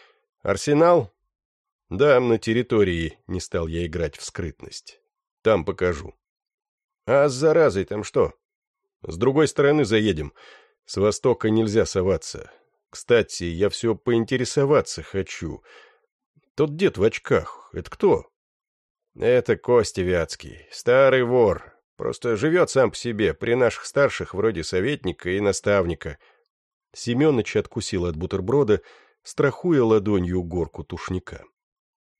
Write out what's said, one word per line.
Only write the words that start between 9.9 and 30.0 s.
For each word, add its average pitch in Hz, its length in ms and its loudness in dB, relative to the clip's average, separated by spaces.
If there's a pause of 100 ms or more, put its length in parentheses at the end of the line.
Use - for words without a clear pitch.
С - 140 -10
востока 107 500 0
нельзя 110 380 2
соваться. - 640 -4 (400)
Кстати, - 540 0
я 87 260 0
всё 113 240 -2
поинтересоваться 123 1080 0
хочу. - 600 -8 (920)
Тот 151 220 -2
дед 180 220 -2
в 90 40 0
очках, - 720 -2
это - 180 -12
кто?» - 400 0 (840)
«Это 117 400 2
Костя 113 460 0
Вятский, 85 680 -4
старый 131 520 2
вор. 117 500 2 (240)
Просто 110 400 -4
живёт 160 320 0
сам 127 220 2
по - 60 -16
себе, 107 360 -2
при 117 220 -2
наших 123 320 0
старших - 480 -2
вроде 98 280 -2
советника 92 680 -4
и 95 100 -2
наставника». 95 760 -2 (760)
Семёныч 123 640 0
откусил 98 480 -4
от 85 120 -4
бутерброда, 104 640 0 (420)
страхуя 143 580 0
ладонью 98 640 2